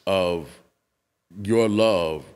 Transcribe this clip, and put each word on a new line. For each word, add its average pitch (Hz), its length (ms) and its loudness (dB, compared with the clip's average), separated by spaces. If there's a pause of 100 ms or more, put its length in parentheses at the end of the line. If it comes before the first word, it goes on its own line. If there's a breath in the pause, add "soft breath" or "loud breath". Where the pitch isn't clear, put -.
of 90 420 -2 (920)
Your 110 260 2
Love 90 560 0 (120)